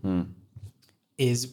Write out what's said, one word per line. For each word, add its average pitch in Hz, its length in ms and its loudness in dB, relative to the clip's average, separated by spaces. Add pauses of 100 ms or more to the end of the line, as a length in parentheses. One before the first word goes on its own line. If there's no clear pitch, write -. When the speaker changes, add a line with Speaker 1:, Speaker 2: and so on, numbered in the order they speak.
Speaker 1:
Mm. 92 220 2 (880)
Speaker 2:
Is 123 360 2